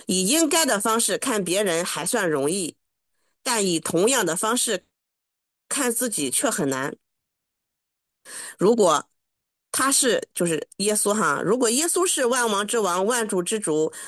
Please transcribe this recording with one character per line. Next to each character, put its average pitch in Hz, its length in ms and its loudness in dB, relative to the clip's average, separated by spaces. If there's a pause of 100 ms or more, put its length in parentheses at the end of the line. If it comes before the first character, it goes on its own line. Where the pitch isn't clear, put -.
以 185 180 0
应 302 240 2
该 330 160 2
的 233 140 2
方 226 220 0
式 180 180 0
看 214 240 -2
别 180 220 0
人 175 200 0
还 156 220 -6
算 196 240 0
容 143 180 0
易， 180 280 -4 (640)
但 226 240 0
以 165 140 2
同 185 300 2
样 247 140 2
的 165 120 0
方 226 200 0
式 226 280 -2 (840)
看 254 220 -2
自 240 180 -2
己 143 220 -4
却 - 180 0
很 147 200 -2
难。 135 280 -4 (1600)
如 220 200 4
果 170 320 4 (640)
他 269 200 0
是， - 420 0
就 180 100 -2
是 165 240 -2 (100)
耶 208 180 0
稣 208 180 0
哈， 151 300 0
如 208 120 2
果 240 140 2
耶 285 160 0
稣 349 180 0
是 294 220 0
万 240 240 0
王 202 160 0
之 233 140 -2
王、 185 260 0
万 233 200 0
主 196 140 -2
之 214 200 -4
主， 156 320 0 (160)